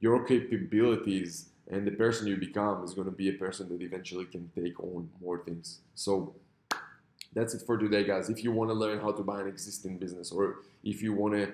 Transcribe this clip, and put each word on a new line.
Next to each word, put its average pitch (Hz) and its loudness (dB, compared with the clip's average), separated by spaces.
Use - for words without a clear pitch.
your 120 6
capabilities 104 2
and 98 -2
the 104 0
person 113 2
you 101 0
become 95 -2
is 90 -8
gonna 95 -4
be 95 0
a 95 2
person 95 -6
that 87 -6
eventually 92 -8
can 87 -12
take 87 -4
on 90 -8
more 87 -4
things. 85 -10
So 98 0
that's 113 -2
it - -8
for 117 2
today, 104 4
guys. 95 0
If 113 -2
you 117 2
wanna 113 2
learn 107 0
how 107 0
to 104 -2
buy 101 -2
an 98 -4
existing 98 -8
business, 90 -8
or 95 2
if 104 -2
you 107 2
wanna 104 4